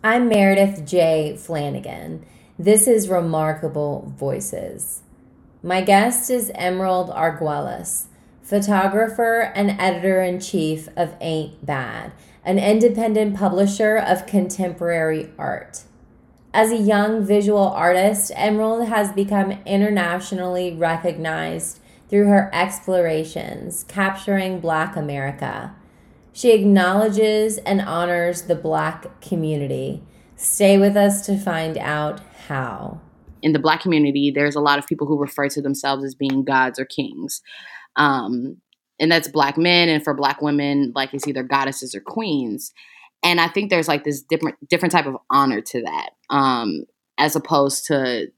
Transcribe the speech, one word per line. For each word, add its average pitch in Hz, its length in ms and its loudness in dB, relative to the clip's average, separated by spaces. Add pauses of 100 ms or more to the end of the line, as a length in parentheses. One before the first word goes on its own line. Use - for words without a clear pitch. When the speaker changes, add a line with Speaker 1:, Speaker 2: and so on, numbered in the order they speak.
Speaker 1:
I'm 240 240 2
Meredith 196 580 4
J. 160 500 2
Flanagan. 151 880 -8 (320)
This 208 300 4
is 220 220 4
Remarkable 156 1080 -2
Voices. - 840 -8 (580)
My 185 200 -2
guest 208 500 4
is 240 240 -2
Emerald 185 560 -2
Arguelles, 151 960 -4 (340)
photographer 214 1160 0
and 202 240 0
editor-in-chief 180 1160 0
of 165 240 -4
Ain't 156 460 -6
Bad, 117 460 -8 (320)
an 190 160 2
independent 214 760 2
publisher 202 600 2
of 180 280 0
contemporary 170 1120 -2
art. - 460 -8 (720)
As 220 160 4
a 233 80 0
young 208 460 2
visual 202 340 2
artist, 190 800 2
Emerald 220 500 0
has 214 240 0
become 196 560 0
internationally 180 1120 0
recognized 160 1040 -4 (280)
through 202 180 4
her 196 260 6
explorations, 170 1400 -2
capturing 190 720 -2
Black 160 340 -2
America. 139 800 -6 (580)
She 240 200 4
acknowledges 214 1040 4
and 196 220 0
honors 175 600 -2
the 170 120 0
Black 156 680 -4
community. 143 840 -4 (320)
Stay 196 420 4
with 202 180 4
us 202 300 2
to 196 100 0
find 160 400 -4
out 151 440 -4 (260)
how. 123 540 -8 (420)
Speaker 2:
In 151 100 4
the 147 60 2
Black 156 220 4
community, 143 500 2
there's 143 240 0
a 151 60 -2
lot 143 180 4
of 143 80 -6
people 147 220 -4
who 151 100 0
refer 143 300 -2
to 143 120 -6
themselves 139 440 -4
as 135 100 -10
being 135 300 -2
gods 131 340 0
or 135 60 -6
kings. - 580 -8 (540)
Um, 127 600 0 (420)
and 160 100 2
that's 160 160 2
Black 143 320 0
men, 175 300 4
and 151 160 2
for 147 100 0
Black 139 260 -2
women, 143 540 0
like, 135 180 -4
it's 139 140 -8
either 135 160 -6
goddesses 135 500 -4
or 101 80 -10
queens. 147 720 -6 (520)
And 175 160 4
I 170 80 4
think 202 200 -2
there's, 170 200 2
like, 147 160 0
this 143 180 -4
different, 156 340 -2 (120)
different 170 240 2
type 160 140 2
of 131 100 -6 (140)
honor 135 300 4
to 120 220 -8
that, 76 280 -8 (200)
um, 123 540 0 (340)
as 147 160 2
opposed 143 520 0
to 127 500 -2